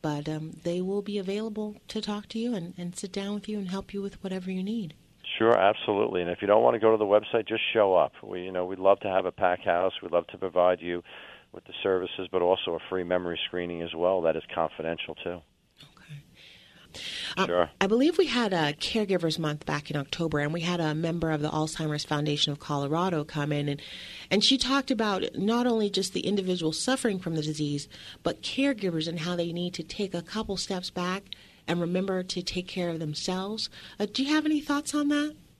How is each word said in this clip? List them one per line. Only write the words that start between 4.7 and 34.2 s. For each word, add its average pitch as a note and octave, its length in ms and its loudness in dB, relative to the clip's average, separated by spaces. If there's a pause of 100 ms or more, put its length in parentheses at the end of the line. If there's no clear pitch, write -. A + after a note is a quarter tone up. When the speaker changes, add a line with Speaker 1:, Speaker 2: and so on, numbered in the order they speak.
Speaker 2:
Sure, A2+ 200 6
absolutely. G2+ 640 4
And F2 80 -2
if F2 120 -4
you G2+ 60 -2
don't G#2+ 160 8
wanna A#2+ 160 6
go A2 120 8
to A2+ 60 6
the G#2+ 80 4
website, G#2 420 4
just A2 160 -2 (100)
show G2+ 200 6
up. D#2 200 6 (100)
We, F#2 200 -8
you F#2 80 -8
know, F2+ 140 -2
we'd F#2 140 -8
love G2 220 6
to G2+ 80 -4
have F#2 160 2
a F2 60 -2
packed F2+ 340 2
house. F2+ 360 2
We'd F2 100 -8
love E2+ 160 2
to - 100 -16
provide F2+ 440 4
you F2 220 -6 (480)
with - 140 -16
the - 80 -18 (100)
services, F#2 480 -2
but F#2 100 0
also F2 340 2
a E2 40 -4 (100)
free F#2 140 -2
memory F2 420 -2
screening F2 360 -6
as E2+ 120 -8
well. F2 280 2
That D#2+ 140 2
is D#2+ 80 -6 (100)
confidential, E2 640 -4
too. F2 260 -10 (560)
Speaker 1:
Okay. D3 240 -18 (1160)
Um, F#3+ 100 2
Speaker 2:
Sure. - 220 4 (120)
Speaker 1:
I G3 60 4
believe C4 300 4
we F4+ 100 4
had A#3 260 0
a D#3 200 2
Caregivers F3+ 640 0
Month D3+ 280 -4
back D3 260 -4
in D3+ 60 -2
October, D3+ 420 -2
and D3 140 0
we E3+ 80 -2
had F3 180 0
a D#3 160 2
member E3 360 0
of D3+ 100 0
the D3+ 80 0
Alzheimer's D#3 560 -2
Foundation D3 480 0
of C#3+ 60 -8
Colorado D3+ 680 0
come D3 260 -2
in, D3 160 0
and, C#3+ 140 -4 (500)
and G3+ 120 4
she C4+ 140 4
talked C4+ 340 2
about G#3+ 320 0 (120)
not A#3 320 2
only A3 220 2
just G3 240 -2
the - 140 -2
individual F#3 440 0
suffering A3+ 480 0
from E3 160 -4
the D#3 60 0
disease, D3 480 -2 (340)
but - 180 -2
caregivers G3+ 680 0
and E3+ 120 -4
how F3 160 -2
they E3+ 160 -2
need F3 220 -2
to E3 100 -8
take F#3+ 300 -6
a F3 80 -2
couple G3 340 -4
steps F#3 340 -4
back F#3 340 -4 (440)
and F3 140 0
remember F#3 400 0
to F3+ 220 -6
take F3+ 240 -4
care F3 220 -2
of E3 100 -4
themselves. F#3 680 -4 (300)
Uh, G#3 60 2
do G#3 180 -2